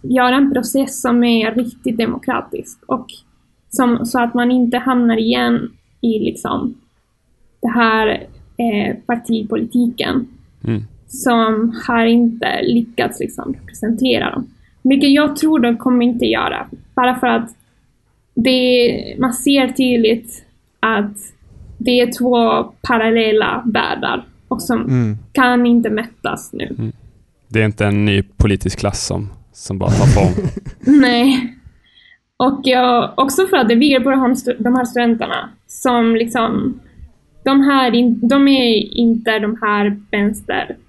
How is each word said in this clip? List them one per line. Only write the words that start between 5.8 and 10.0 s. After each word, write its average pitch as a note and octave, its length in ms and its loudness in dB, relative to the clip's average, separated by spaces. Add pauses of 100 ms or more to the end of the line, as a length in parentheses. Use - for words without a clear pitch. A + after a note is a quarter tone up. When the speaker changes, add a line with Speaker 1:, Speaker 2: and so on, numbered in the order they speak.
Speaker 1:
i A3+ 180 0
liksom - 560 -6 (880)
det A#3+ 80 -2
här, A3 400 2 (480)
eh, G#3 380 -2 (100)
partipolitiken A#3 1200 -2 (360)